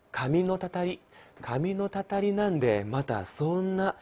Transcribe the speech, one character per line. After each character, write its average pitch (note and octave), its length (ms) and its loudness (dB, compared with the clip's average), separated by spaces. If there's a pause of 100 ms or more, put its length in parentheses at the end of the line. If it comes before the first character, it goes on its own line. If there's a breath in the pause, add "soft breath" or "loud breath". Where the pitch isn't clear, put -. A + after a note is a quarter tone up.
(120)
髪 D3 320 2
の F#3 140 0
た F#3 100 -6
た F3+ 160 -4
り、 F#3 140 -4 (420 loud breath)
髪 C#3+ 320 -2
の G3 160 -2
た G3 140 -4
た G3+ 180 -2
り G3+ 140 2
な G#3 160 2
ん E3 80 2
で、 A2 260 4
ま B2+ 200 -2
た G#2+ 200 -2
そ E3+ 380 0
ん F#3+ 140 -2
な F#3+ 260 0